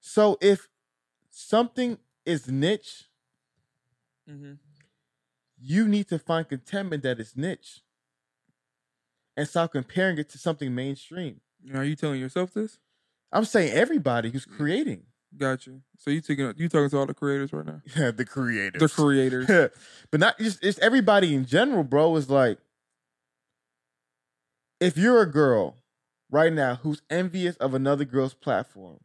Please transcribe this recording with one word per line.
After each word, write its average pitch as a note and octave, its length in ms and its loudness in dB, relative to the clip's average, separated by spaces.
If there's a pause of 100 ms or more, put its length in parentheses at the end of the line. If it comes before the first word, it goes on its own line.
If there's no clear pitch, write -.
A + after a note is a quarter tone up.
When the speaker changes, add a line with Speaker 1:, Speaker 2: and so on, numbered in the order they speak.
Speaker 1:
So G#3 400 2
if G3 260 2 (600)
something A#3+ 680 -2 (280)
is D#3 240 -4
niche, D#3 560 -4 (1200)
Speaker 2:
Mm-hmm. C#3+ 240 -18 (1040)
Speaker 1:
you D#3+ 280 2
need G#3 200 0
to F#3+ 100 -4
find E3 300 -2
contentment D#3+ 560 -6
that B2+ 160 -2
is A2 160 -12
niche - 460 -8 (1500)
and C#3+ 120 -4
stop E3 260 -2
comparing F3 440 -2
it D3+ 120 -8
to - 80 -20
something C#3+ 360 -6
mainstream. C#3 680 -10 (320)
Speaker 2:
Are C3+ 100 -4
you D3 140 -4
telling C#3+ 240 -4
yourself F3+ 320 -6
this? G#3+ 260 -8 (540)
Speaker 1:
I'm G#3+ 100 2
saying F3 300 0
everybody C#3 560 0
who's C3 200 -8
Speaker 2:
Yeah. - 60 -20
Speaker 1:
creating. D#3+ 480 -4 (320)
Speaker 2:
Gotcha. C3 460 -6 (160)
So - 140 -6
you D#3 100 -2
taking, C3+ 360 -4
you E3 120 -2
talking D3 220 2
to C#3+ 80 0
all C3+ 80 0
the C3+ 60 -8
creators C#3 380 -4
right D#3 140 -8
now? D#3 220 -12
Speaker 1:
<laughs> B2+ 100 -12
Yeah, C3 140 0
the A2 140 -6
creators. G#2 560 -4
Speaker 2:
The D#3 80 4
creators. C3 580 2
Speaker 1:
<laughs> - 640 0
But D3+ 80 0
not G3+ 180 2
just, G#3+ 260 -4
it's G3 160 0
everybody G3+ 560 4
in C3 100 0
general, F#3 380 2
bro. D3+ 320 2
Is C#3 140 -2
like, C3 300 2 (2250)
if F3+ 180 2
you're A3+ 240 6
a F3+ 80 2
girl B2+ 480 2 (520)
right D#3+ 240 4
now C3 220 0
who's D3 340 -6
envious F3 480 -4
of C3 160 -2
another C#3 320 0
girl's C3 300 -2
platform G2 680 -6